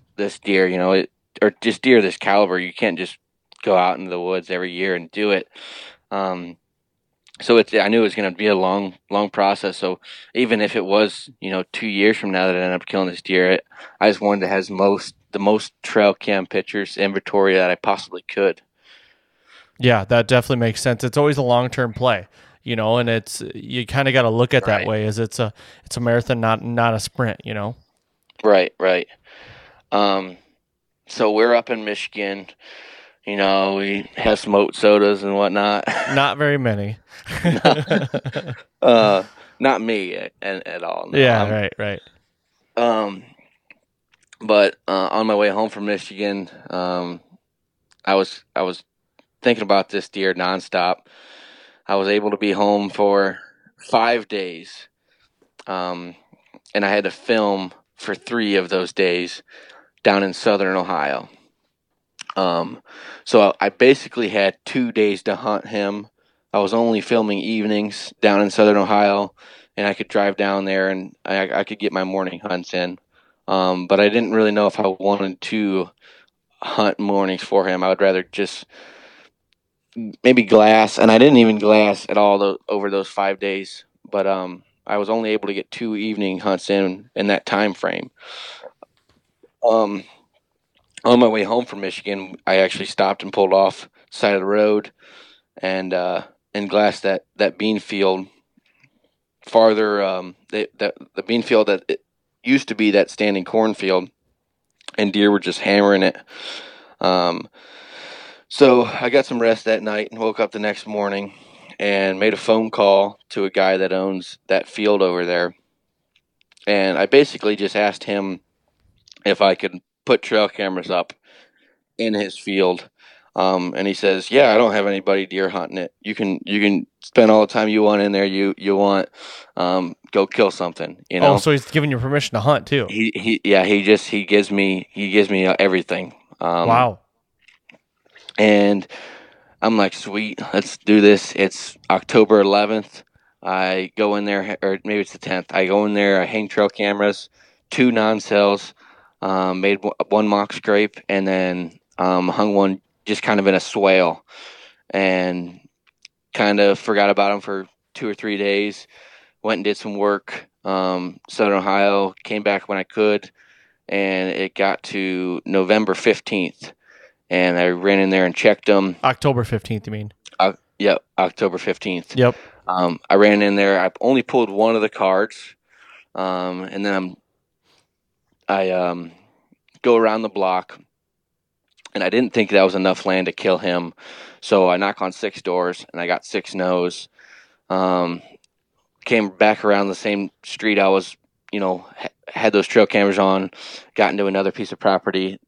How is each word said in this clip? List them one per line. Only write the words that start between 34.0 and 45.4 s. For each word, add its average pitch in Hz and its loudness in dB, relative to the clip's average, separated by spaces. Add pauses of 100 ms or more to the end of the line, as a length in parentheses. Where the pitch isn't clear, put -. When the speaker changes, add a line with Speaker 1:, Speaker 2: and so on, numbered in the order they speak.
Speaker 1:
have 107 0
some 104 -2
oat 101 2
sodas 104 4
and 98 -4
whatnot. 101 0
<laughs> - -4
Speaker 2:
Not 139 0
very 143 0
many. 107 -2 (280)
<laughs> - -8
Speaker 1:
No. 147 0 (300)
Uh, 107 6 (340)
not 123 0
me 104 -4
at, 95 -12 (100)
at, 95 -8
at 85 -12
all. 85 -8
No, - 0
Speaker 2:
Yeah, 120 4
Speaker 1:
I'm 104 -2
Speaker 2:
right, 107 -2
right. 104 -6 (760)
Speaker 1:
Um, 110 -2 (1160)
but, 104 2 (100)
uh, 95 -2
on 110 -2
my 107 0
way 104 2